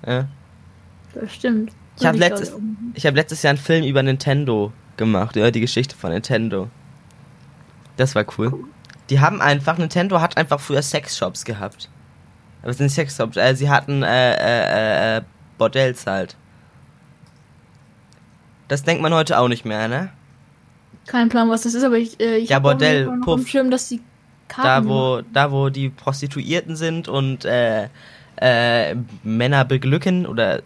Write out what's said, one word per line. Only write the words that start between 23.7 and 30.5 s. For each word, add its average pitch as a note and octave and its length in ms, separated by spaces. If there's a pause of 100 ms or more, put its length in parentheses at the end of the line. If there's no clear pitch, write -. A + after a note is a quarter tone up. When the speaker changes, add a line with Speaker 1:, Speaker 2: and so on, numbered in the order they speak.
Speaker 2:
dass B3+ 180
die A#3+ 80 (500)
Speaker 1:
Da, - 80
Speaker 2:
Karten C3+ 320
Speaker 1:
wo, C3 300
Speaker 2:
machen. A#2 160
Speaker 1:
da, C#3 180
wo C#3 180
die C3+ 200
Prostituierten C#3+ 840
sind E3 320
und, C3+ 380
äh, A2 440 (480)
äh, A#2 580 (280)
Männer B2 420
beglücken C#3 600
oder A2 400